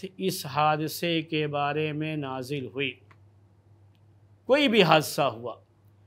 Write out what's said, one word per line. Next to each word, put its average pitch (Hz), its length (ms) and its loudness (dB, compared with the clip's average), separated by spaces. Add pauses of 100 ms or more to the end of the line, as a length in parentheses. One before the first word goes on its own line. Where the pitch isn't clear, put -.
(200)
इस 190 280 -2
हादसे 151 760 0
के 156 260 -2
बारे 143 440 -2
में 156 240 -4
नाजिल 131 580 -6
हुई, 135 200 -4 (1500)
कोई 277 180 6
भी 220 160 6
हादसा 156 420 4
हुआ 117 340 -6 (480)